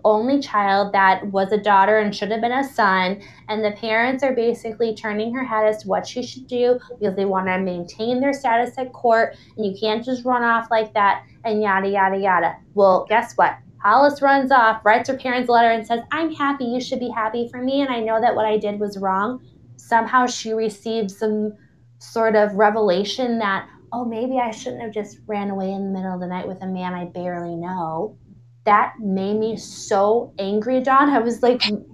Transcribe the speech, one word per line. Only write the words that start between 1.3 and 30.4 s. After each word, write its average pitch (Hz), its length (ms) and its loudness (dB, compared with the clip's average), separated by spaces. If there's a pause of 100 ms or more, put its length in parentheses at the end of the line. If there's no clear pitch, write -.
a 214 80 2
daughter 208 400 4
and 208 160 0
should 202 160 -6
have 220 120 -4
been 240 100 -2
a 269 100 0
son. 190 580 0 (280)
And 214 160 -2
the 208 80 0
parents 233 500 -2
are 262 120 0
basically 226 600 -2
turning 214 400 -4
her 269 80 -4
head 220 240 0
as 214 160 2
to 196 60 -12
what 185 180 -2
she 247 160 -8
should 254 240 -14
do 247 320 2 (220)
because 196 160 -2
they 202 80 0
want 190 220 0
to 185 120 0
maintain 190 640 -4
their 277 140 0
status 240 440 0
at 254 140 -8
court. 226 420 2 (220)
And 214 100 -4
you 190 140 -4
can't 220 240 -2
just 247 220 -4
run 247 180 0
off 226 260 0
like 220 220 0
that 202 320 2 (200)
and 214 180 0
yada, 196 260 0
yada, 196 300 2
yada. 180 360 2 (200)
Well, 196 340 4
guess 220 260 0
what? 170 220 2 (260)
Hollis 277 400 4
runs 277 300 4
off, 220 320 4
writes 233 240 4
her 262 80 -2
parents 247 320 -2
a 240 40 2
letter 233 180 6
and 220 160 0
says, 233 160 -2 (100)
"I'm 320 180 -2
happy. 277 360 -2
You 247 160 -4
should 240 180 -6
be 247 80 -4
happy 233 420 -4
for 247 120 -10
me. 269 180 0
And 262 100 0
I 240 100 -2
know 220 200 0
that 233 160 2
what 214 100 0
I 214 120 2
did 208 200 -4
was 202 200 -6
wrong." 196 440 -2 (340)
Somehow 233 500 2
she 226 260 -6
received 220 580 -4
some 214 440 -2 (440)
sort 220 380 0
of 208 200 4
revelation 214 800 2
that, 196 280 -2 (240)
"Oh, 240 140 -6
maybe 240 340 -4
I 233 120 0
shouldn't 240 320 -10
have 220 100 -10
just 208 340 -8
ran 202 220 -4
away 196 240 -4
in 196 140 -6
the 190 120 -6
middle 185 140 -6
of 180 80 -6
the 180 60 -8
night 180 200 -6
with 185 160 -10
a 190 40 -10
man 180 260 -6
I 175 140 -8
barely 175 500 -8
know." 175 600 -6 (480)
That 214 340 4
made 196 380 -2
me 220 180 -2
so 214 800 -2
angry, 214 440 -2